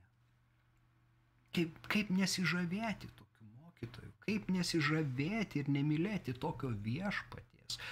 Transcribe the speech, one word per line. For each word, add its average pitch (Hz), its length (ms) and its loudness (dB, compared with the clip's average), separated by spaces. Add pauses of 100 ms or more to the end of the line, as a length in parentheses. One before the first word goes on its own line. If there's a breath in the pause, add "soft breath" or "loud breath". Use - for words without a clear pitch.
(1500)
Kaip, 165 300 0
kaip 208 280 2
nesižavėti 185 960 2
tokiu - 420 -20
mokytoju, - 720 -14
kaip 208 300 0
nesižavėti 160 1080 2
ir 143 100 -2
nemylėti 151 640 2
tokio 139 380 -4
viešpaties, - 1080 -6 (120 loud breath)